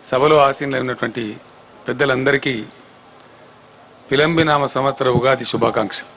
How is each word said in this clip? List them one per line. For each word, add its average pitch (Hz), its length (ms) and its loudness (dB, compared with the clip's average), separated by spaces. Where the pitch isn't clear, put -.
సభలో 147 260 4
ఆసీనులై 139 360 -4
ఉన్నటువంటి 120 400 -6
పెద్దలందరికీ 135 680 0
విలంబినామ 151 640 2
సంవత్సర 135 340 0
ఉగాది 123 340 0
శుభాకాంక్షలు. 113 640 -2